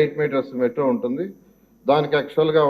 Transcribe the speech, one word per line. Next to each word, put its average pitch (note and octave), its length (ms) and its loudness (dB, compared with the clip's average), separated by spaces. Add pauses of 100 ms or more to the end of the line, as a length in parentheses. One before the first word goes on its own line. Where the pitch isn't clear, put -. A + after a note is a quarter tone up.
ఎయిట్ D3+ 200 0
మీటర్స్ C3+ 320 -2 (100)
మెట్రో B2 220 0 (100)
ఉంటుంది. B2 300 -4 (640)
దానికి D3 280 2
యాక్చువల్‌గా D#3 500 2